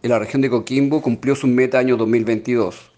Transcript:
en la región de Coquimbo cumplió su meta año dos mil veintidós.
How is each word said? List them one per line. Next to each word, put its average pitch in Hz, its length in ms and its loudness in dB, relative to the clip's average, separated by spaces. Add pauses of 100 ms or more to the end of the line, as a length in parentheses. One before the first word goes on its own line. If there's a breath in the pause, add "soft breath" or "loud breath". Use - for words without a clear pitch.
en 117 60 -2
la 117 100 2
región 135 220 -2
de 135 80 2
Coquimbo 135 520 0
cumplió 123 320 -2
su 135 140 -4
meta 127 320 2
año 127 160 2
dos 110 140 0
mil 113 160 2
veintidós. 110 720 -2